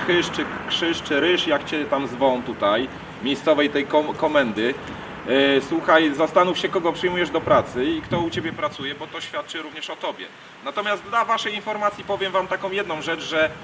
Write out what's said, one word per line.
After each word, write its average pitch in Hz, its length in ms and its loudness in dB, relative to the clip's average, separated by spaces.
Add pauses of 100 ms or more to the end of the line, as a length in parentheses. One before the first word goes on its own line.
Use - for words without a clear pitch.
Chysz 175 240 2
czy - 140 -4 (240)
Krzyż 170 320 -2
czy 143 180 0
Ryż, 170 280 2
jak 143 180 2
cię 151 200 -2
tam 139 220 0
zwą 123 360 2
tutaj, 113 440 2 (360)
miejscowej 143 460 2
tej 143 160 0
kom-, 151 280 2
komendy, 131 600 2 (840)
e, 131 40 4
słuchaj, 160 540 4
zastanów 170 420 4
się, 175 120 -2
kogo 165 240 0
przyjmujesz 180 360 0
do 156 120 0
pracy 131 440 2
i 160 160 -2
kto 175 180 -2
u 165 100 -2
ciebie 165 240 -4
pracuje, 143 420 -6
bo 151 120 -12
to 160 140 -12
świadczy 160 400 -8
również 151 280 -10
o 156 60 -10
tobie. 147 300 -8 (400)
Natomiast 202 380 -2
dla 220 220 0
waszej 220 300 0
informacji 208 480 -2
powiem 196 280 -2
wam 190 160 2
taką 185 240 -4
jedną 180 300 -2
rzecz, 156 200 -4
że 156 280 2 (140)